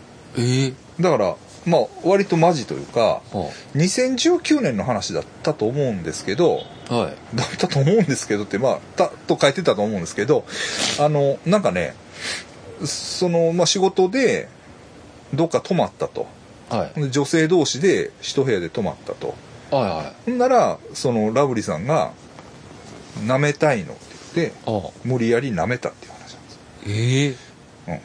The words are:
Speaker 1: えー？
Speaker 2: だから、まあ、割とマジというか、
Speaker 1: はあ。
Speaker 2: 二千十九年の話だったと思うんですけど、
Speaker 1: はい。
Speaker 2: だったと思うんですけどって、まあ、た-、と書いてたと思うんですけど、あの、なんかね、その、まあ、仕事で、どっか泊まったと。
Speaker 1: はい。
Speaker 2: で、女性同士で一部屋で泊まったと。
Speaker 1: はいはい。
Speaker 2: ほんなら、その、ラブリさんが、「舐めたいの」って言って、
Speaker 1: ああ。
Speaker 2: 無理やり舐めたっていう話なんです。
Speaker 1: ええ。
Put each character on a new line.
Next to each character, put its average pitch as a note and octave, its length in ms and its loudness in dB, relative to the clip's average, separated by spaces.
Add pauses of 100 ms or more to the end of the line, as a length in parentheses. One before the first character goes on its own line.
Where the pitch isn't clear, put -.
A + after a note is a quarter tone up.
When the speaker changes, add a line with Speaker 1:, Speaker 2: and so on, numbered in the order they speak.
(360)
Speaker 1:
え A#2+ 40 0
ー？ B2+ 340 2 (260)
Speaker 2:
だ F3 100 4
か C#3 60 4
ら、 F#2+ 200 0 (280)
ま E3+ 140 4
あ、 A2 80 2 (180)
割 G3 220 4
と F3 100 0
マ E3 160 6
ジ C#3 140 -4
と D2 80 -6
い C#2 80 -6
う - 40 -14
か、 - 140 -2
Speaker 1:
は G2 200 2 (140)
あ。 G#2 40 -4 (360)
Speaker 2:
二 D#3+ 140 4
千 B3+ 280 0
十 E4 240 4
九 D4+ 200 2
年 C#3 160 0
の F#2 80 -2
話 - 280 -2
だ D#2 80 -2
っ - 40 -4 (180)
た D#3 120 0
と G#2+ 120 0
思 C#3 160 0
う B2+ 100 0
ん F2+ 100 -4
で E2 100 -6
す - 120 -10
け F#2+ 100 -2
ど、 D3 280 2 (260)
Speaker 1:
は A2 220 0
い。 - 260 -12
Speaker 2:
だ B2 80 -2
っ - 40 -6 (100)
た F3+ 100 0
と C#3+ 100 0
思 C#3+ 140 4
う A3+ 80 6
ん F3+ 40 4
で C3 120 0
す - 100 -8
け G#2+ 100 0
ど G#2 80 -2
っ - 20 -14
て、 G2+ 120 -2
ま B2 120 2
あ、 E2+ 80 0 (180)
た-、 E3+ 120 4 (180)
と E3 120 2
書 D3 100 4
い C#3 40 2
て F#3+ 100 -4
た C3+ 120 4
と G2+ 80 -2
思 A2 120 -2
う F#2+ 40 -2
ん - 20 -4
で E2 60 -6
す - 100 -10
け G2+ 80 0
ど、 C3 200 2 (540)
あ D3+ 100 4
の、 C#3+ 360 0
な F#3+ 140 2
ん G3 40 -4
か G#2+ 100 2
ね、 E2+ 220 -4 (880)
そ - 440 -4
の、 E3+ 240 2
ま F3+ 120 2
あ、 - 20 2
仕 - 120 2
事 F#3 300 4
で、 F#3+ 400 0 (840)
ど D#3+ 100 2
っ E3+ 40 2
か B2 120 0
泊 - 140 -2
ま B2 120 2
っ F#2+ 60 -6
た - 160 -4
と。 - 180 -8 (440)
Speaker 1:
は F#2+ 260 -2
い。 D#3+ 40 -2
Speaker 2:
で、 C#3 100 -2
女 C#3 160 0
性 D#3+ 220 2
同 E3 180 4
士 C3 160 -4
で C3 300 2 (100)
一 - 220 0
部 C3 60 0
屋 G2 100 2
で E2 100 -6
泊 A#2 120 -4
ま E2+ 100 -2
っ - 20 -8 (100)
た - 80 -8
と。 - 220 -8 (360)
Speaker 1:
は C#3 100 2
い G2+ 100 0
は D#2+ 140 -4
い。 - 260 -10
Speaker 2:
ほ - 20 -
ん B3 60 -2
な B3 100 4
ら、 D#3 300 4 (160)
そ B2+ 180 -2
の、 A2 220 0
ラ C#3 100 4
ブ C3 100 0
リ A2 80 -2
さ F2 140 -4
ん F2+ 100 -6
が、 C3 260 0 (1120)
「舐 C3 120 2
め D3 140 2
た D3 220 2
い F#2+ 100 -4
の」 - 80 -12
っ - 40 -16
て - 40 -20 (360)
言 E3 100 0
っ - 20 -2
て、 - 60 -14 (100)
Speaker 1:
あ G#2 240 -2
あ。 - 20 -18 (140)
Speaker 2:
無 B2 140 0
理 A2+ 100 0
や A#2+ 120 4
り C3+ 100 -4
舐 E2+ 160 -2
め A#2+ 100 -2
た - 140 -6
っ - 20 -12
て - 140 -20
い - 20 -20
う - 40 -18
話 - 200 -20
な - 80 -20
ん - 40 -20
で - 60 -20
す。 - 80 -20 (280)
Speaker 1:
え B2 500 0 (540)
え。 E3+ 140 -6